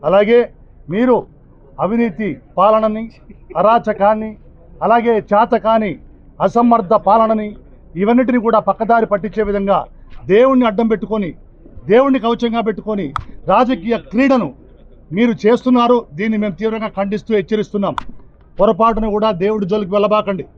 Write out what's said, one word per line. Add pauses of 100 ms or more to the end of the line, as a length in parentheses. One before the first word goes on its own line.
అలాగే (540)
మీరు (720)
అవినీతి (280)
పాలనని, (560)
అరాచకాన్ని, (540)
అలాగే (160)
చాతకాని (540)
అసమర్థ (140)
పాలనని, (520)
ఇవన్నిటిని
కూడా (100)
పక్కదారి
పట్టించే
విధంగా (540)
దేవుణ్ణి
అడ్డం
పెట్టుకొని, (600)
దేవుణ్ణి
కవచంగా
పెట్టుకొని (460)
రాజకీయ (140)
క్రీడను (680)
మీరు (100)
చేస్తున్నారు. (200)
దీన్ని
మేము
తీవ్రంగా
ఖండిస్తూ
హెచ్చరిస్తున్నాం. (640)
పొరపాటును
కూడా (140)
దేవుడి
జోలికి
వెళ్ళబాకండి. (120)